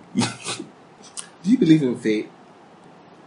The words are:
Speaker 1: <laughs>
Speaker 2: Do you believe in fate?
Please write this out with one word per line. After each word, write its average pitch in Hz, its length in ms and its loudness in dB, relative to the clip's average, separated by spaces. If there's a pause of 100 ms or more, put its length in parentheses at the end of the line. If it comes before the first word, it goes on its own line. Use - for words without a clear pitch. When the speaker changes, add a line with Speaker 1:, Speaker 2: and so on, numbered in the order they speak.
Speaker 1:
<laughs> - 100 -20
Speaker 2:
Do - 1400 -8
you 262 60 6
believe 160 240 4
in 123 160 -2
fate? 107 320 -4 (960)